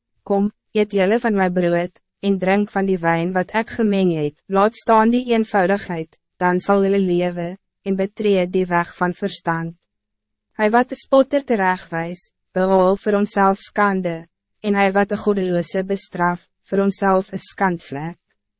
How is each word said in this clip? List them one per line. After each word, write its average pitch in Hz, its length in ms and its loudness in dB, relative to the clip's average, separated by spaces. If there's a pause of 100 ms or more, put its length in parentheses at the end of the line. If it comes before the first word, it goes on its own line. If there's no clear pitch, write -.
(240)
'Kom, 202 280 0 (200)
eet 208 220 0
julle 202 260 2
van 226 160 0
my 190 140 2
brood, 175 500 -2 (220)
en 196 180 0
drink 196 300 0
van 196 160 -2
die 185 160 0
wijn 165 320 0
wat 180 220 -2
ek 226 140 -2
gemeng 196 520 2
het, 147 160 -4 (100)
laat 202 280 0
staan 220 340 2
die 247 240 0
eenvoudigheid, 196 840 -2 (200)
dan 180 220 0
sal 202 240 2
hulle 196 160 2
lewe, 175 580 -2 (260)
en 196 120 -2
betree 196 500 0
die 185 200 0
weg 175 300 -2
van 180 180 -2
verstand.'" 165 680 -6 (800)
Hy 214 80 4
wat 247 220 2
de 262 40 -10
spotter 269 520 2
terechtwijs, 185 800 -2 (260)
behaal 185 460 2
vir 208 160 -2
homself 196 420 2
skande, 180 680 -4 (340)
en 208 140 0
hy 196 180 4
wat 202 160 2
de 208 80 -4
goddeloze 190 680 -2
bestraf, 180 560 -4 (260)
vir 196 140 0
homself 196 480 0
een 190 100 -8
skandvlek. 170 760 -6 (420)